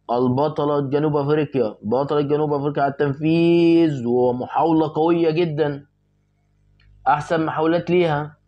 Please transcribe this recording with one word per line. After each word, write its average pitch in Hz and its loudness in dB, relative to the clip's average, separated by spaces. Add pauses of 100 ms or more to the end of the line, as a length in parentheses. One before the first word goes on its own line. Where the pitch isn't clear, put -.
(120)
البطلة 143 0
جنوب 147 0
أفريقيا، 143 -2
بطلة 139 -2
جنوب 147 -2
أفريقيا 147 -2
على 139 0
التنفيذ، 160 2
ومحاولة 127 0
قوية 165 2
جدًا، 151 -2 (1200)
أحسن 151 0
محاولات 160 0
ليها 156 0 (100)